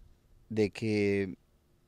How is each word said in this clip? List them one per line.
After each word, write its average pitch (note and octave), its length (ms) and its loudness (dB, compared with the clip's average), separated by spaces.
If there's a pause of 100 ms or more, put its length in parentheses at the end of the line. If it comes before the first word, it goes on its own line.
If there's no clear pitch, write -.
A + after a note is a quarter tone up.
(500)
de G#2+ 180 2
que G2+ 680 0 (540)